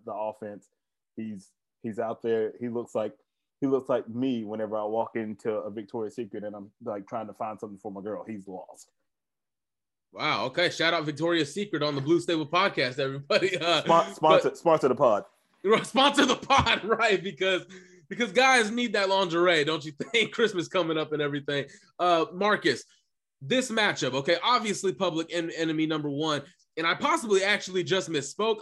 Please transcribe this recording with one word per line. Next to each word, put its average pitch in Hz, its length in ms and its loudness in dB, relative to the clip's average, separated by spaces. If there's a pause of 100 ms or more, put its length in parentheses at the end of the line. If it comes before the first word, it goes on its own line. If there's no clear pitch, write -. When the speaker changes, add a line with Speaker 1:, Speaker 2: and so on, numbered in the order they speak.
Speaker 1:
the 110 80 -10
offense, 104 540 -10 (480)
he's, 107 360 -12 (320)
he's 110 160 -6
out 117 220 -6
there. 113 380 0
He 123 80 -6
looks 117 260 -6
like, 107 200 -2 (480)
he 135 60 0
looks 131 200 0
like 117 220 -2
me 120 340 -2
whenever 107 340 -6
I 107 60 -4
walk 110 320 -2
into 110 360 -4
a 107 200 -6
Victoria's 107 440 -8
Secret 107 280 -10
and 104 120 -10
I'm, 104 140 -16 (140)
like, 104 240 -8
trying 110 200 -8
to 101 60 -16
find 107 260 -10
something 104 200 -14
for 107 120 -12
my 98 100 -12
girl. 101 260 -8
He's 98 200 -12
lost. - 440 -16 (1200)
Speaker 2:
Wow. 117 340 0
Okay. 170 240 0
Shout 165 240 0
out 160 120 -2
Victoria's 156 480 0
Secret 165 300 -4
on 147 100 0
the 139 80 -4
Blue 160 180 2
Stable 160 280 -2
podcast, 156 520 0
everybody. 165 580 0
<laughs> 147 40 -6
Uh, 165 220 2
Speaker 1:
Spon-, 170 320 4
sponsor, 156 340 4
Speaker 2:
but - 80 -4
Speaker 1:
sponsor 156 300 4
the 123 80 4
pod. 113 280 4 (300)
Speaker 2:
<laughs> 208 300 2
Sponsor 277 420 4
the 247 100 2
pod, 226 480 2
<laughs> - 20 -8
right? 214 360 2
Because, 180 440 -2 (440)
because 208 220 -4
guys 240 400 4
need 233 220 -2
that 196 160 2
lingerie, 175 540 4
don't 156 200 -2
you 156 80 -10 (200)
think? 226 200 2
<laughs> - 20 -12
Christmas 196 340 0
coming 165 300 0
up 151 140 -4
and 147 100 -2
everything. 143 440 -4 (340)
Uh, 170 340 4
Marcus, 185 500 0 (580)
this 254 280 0
matchup, 175 440 0
okay, 139 300 2
obviously 214 500 0
public 160 380 -2
en-, 165 200 -4
enemy 160 340 -2
number 156 240 -2
one. 147 320 -2 (360)
And 165 100 -2
I 175 80 2
possibly 208 480 2
actually 190 400 0
just 175 260 0
misspoke, 208 520 -2